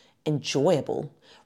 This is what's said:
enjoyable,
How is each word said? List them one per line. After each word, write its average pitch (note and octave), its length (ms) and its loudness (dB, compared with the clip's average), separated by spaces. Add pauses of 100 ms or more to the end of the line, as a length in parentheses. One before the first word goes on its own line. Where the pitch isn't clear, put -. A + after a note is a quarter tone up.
(260)
enjoyable, D3 880 0 (320)